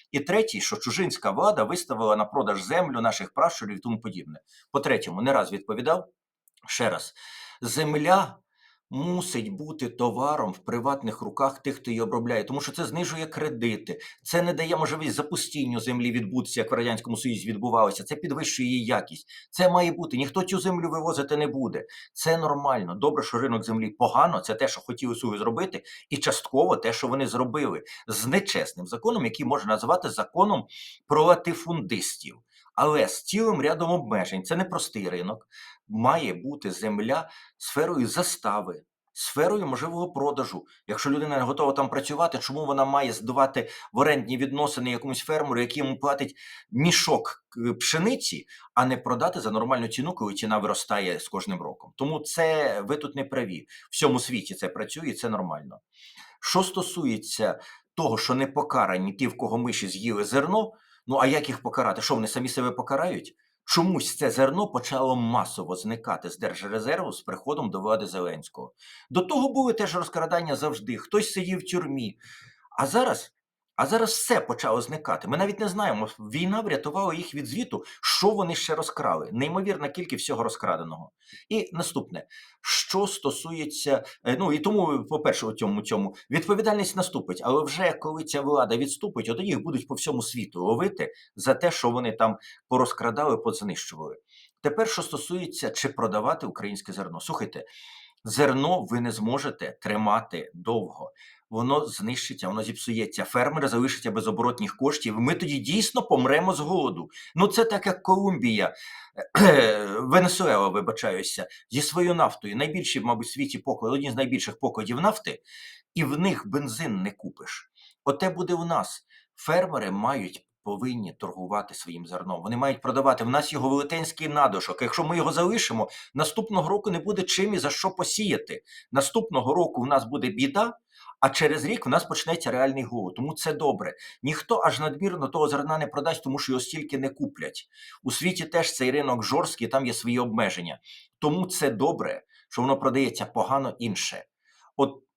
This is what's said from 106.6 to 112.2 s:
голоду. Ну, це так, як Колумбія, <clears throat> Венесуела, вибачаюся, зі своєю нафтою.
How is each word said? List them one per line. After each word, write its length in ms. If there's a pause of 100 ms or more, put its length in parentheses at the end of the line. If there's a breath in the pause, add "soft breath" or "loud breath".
голоду. 500 (240 loud breath)
Ну, 120
це 180
так, 220
як 160
Колумбія, 720 (600 loud breath)
<clears throat> 640
Венесуела, 680
вибачаюся, 800 (240 loud breath)
зі 120
своєю 320
нафтою. 420